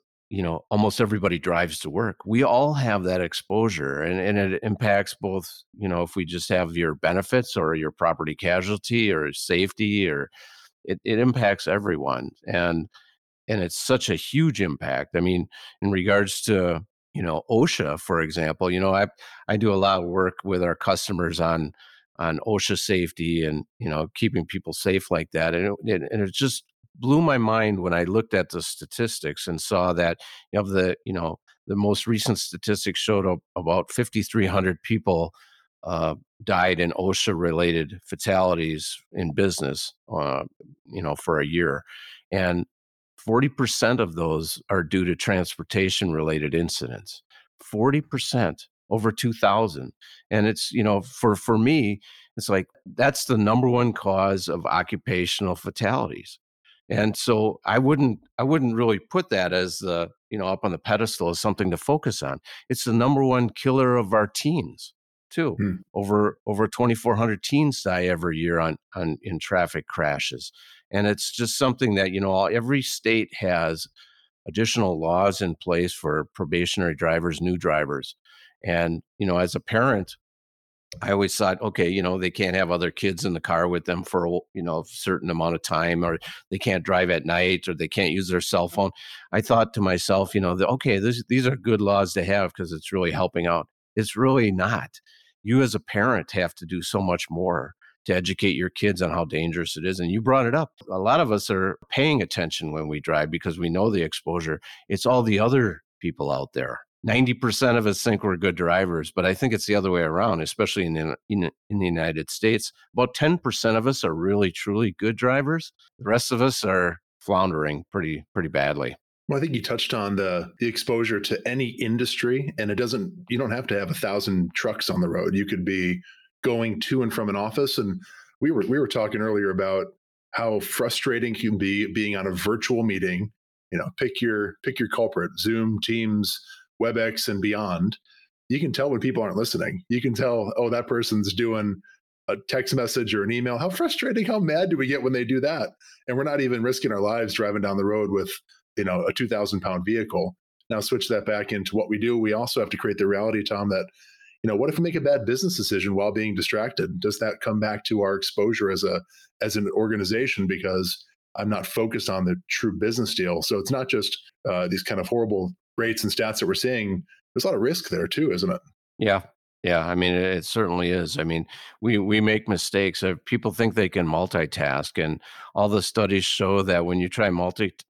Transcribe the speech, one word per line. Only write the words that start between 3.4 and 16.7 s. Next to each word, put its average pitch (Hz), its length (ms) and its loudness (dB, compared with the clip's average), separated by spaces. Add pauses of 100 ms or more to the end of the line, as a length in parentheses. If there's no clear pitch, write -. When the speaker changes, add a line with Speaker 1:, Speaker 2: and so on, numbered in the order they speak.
Speaker 1:
and, 87 160 -2
and 98 360 0
it - 100 -4
impacts 101 500 0
both, 95 340 -6 (300)
you 104 100 -4
know, 87 140 0
if - 140 -6
we 95 80 -2
just 85 240 -8
have 87 280 0
your 80 200 0
benefits 95 600 0
or 80 200 0
your 78 160 -4
property 80 420 0
casualty 98 800 0
or 76 200 0
safety, 98 760 0
or 71 220 -4 (540)
it, 92 200 -6
it 110 160 0
impacts 120 480 2
everyone. 73 640 -2 (140)
And, 87 440 0 (600)
and 107 140 0
it's 87 160 -4
such - 320 0
a 151 60 2
huge 147 440 0
impact. 71 540 -4
I 85 60 2
mean, 90 260 2 (340)
in 101 120 0
regards 98 500 2
to, 90 420 2 (300)